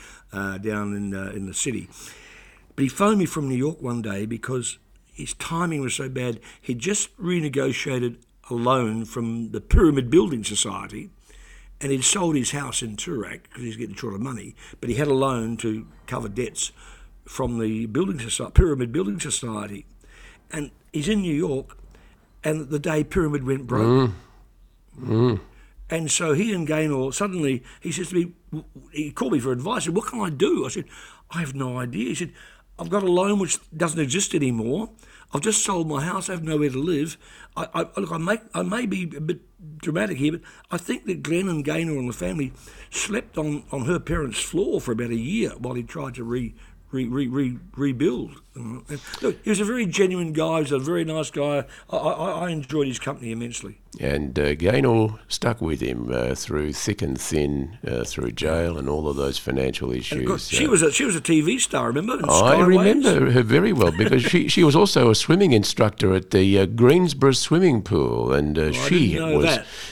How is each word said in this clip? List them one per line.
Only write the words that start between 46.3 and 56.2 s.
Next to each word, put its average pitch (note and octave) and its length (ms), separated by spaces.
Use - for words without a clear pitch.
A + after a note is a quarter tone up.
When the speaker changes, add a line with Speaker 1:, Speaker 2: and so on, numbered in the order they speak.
Speaker 1:
re-, C3 180
re-, C3 200
re-, B2+ 300
rebuild." C#3 640
And A#2+ 280
look, - 220
he A3 80
was G3+ 80
a G#3 60
very A#3 200
genuine F3+ 480
guy. D#3+ 260
He D#3 40
was C#3 80
a C#3 80
very E3 260
nice D#3 240
guy. C#3+ 360
I, - 60
I, D#3 340
I F3 40
enjoyed D3 360
his B2+ 140
company A#2+ 320
immensely. A2+ 480
Speaker 2:
And, C#2+ 380
uh, D2 160
Gaynor A2 720
stuck - 340
with D#2+ 200
him, A#1 320
uh, B1+ 240